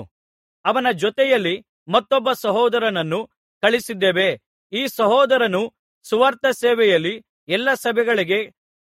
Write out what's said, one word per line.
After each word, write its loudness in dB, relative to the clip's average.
ಅವನ 0
ಜೊತೆಯಲ್ಲಿ 0
ಮತ್ತೊಬ್ಬ 0
ಸಹೋದರನನ್ನು -2
ಕಳಿಸಿದ್ದೇವೆ. 0
ಈ -4
ಸಹೋದರನು 2
ಸುವಾರ್ಥ 0
ಸೇವೆಯಲ್ಲಿ 0
ಎಲ್ಲ 0
ಸಭೆಗಳಿಗೆ -2